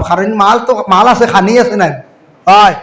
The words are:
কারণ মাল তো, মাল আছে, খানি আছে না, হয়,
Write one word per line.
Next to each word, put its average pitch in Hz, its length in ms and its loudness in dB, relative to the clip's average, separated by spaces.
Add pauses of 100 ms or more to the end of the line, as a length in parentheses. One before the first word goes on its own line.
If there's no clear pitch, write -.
কারণ 190 260 -4
মাল 214 240 0
তো, 220 300 -4
মাল 190 200 2
আছে, 233 180 2
খানি 202 320 0
আছে 233 180 -2
না, 185 120 0 (580)
হয়, 196 360 4